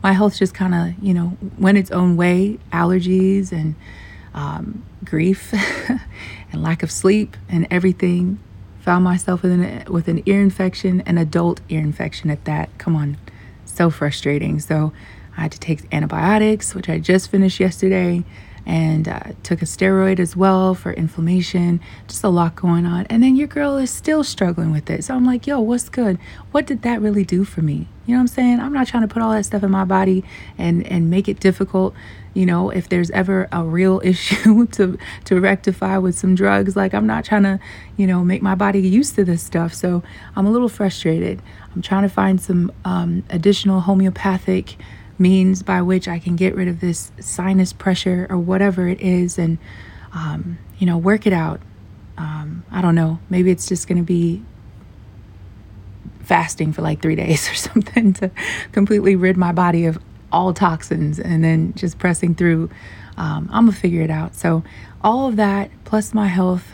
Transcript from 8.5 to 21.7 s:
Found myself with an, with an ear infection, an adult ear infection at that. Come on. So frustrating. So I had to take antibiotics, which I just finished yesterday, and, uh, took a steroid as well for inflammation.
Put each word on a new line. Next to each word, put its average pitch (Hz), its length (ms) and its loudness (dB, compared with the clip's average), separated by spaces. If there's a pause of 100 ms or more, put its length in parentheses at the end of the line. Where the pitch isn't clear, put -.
Found 180 240 2
myself 180 380 0
with 180 100 2
an, 180 380 -2
with 170 180 -2
an 165 180 -2
ear 196 140 4
infection, 190 600 0
an 175 160 0
adult 170 500 0
ear 156 120 -2
infection 151 500 -4
at 151 160 -6
that. 156 320 -6
Come 165 180 -2
on. 147 220 -4 (460)
So - 260 2
frustrating. 151 680 -2
So 156 320 -2 (440)
I 165 60 -6
had 156 100 -4
to - 80 -18
take - 320 -6
antibiotics, 208 800 0
which 185 140 -8
I 160 100 -2
just 185 320 2
finished 196 300 2
yesterday, 180 640 0 (420)
and, 160 420 0
uh, - 120 -8 (220)
took - 180 -4
a 165 60 -4
steroid 190 520 2
as 175 180 -2
well 185 380 4
for - 180 -8
inflammation. 175 880 0 (280)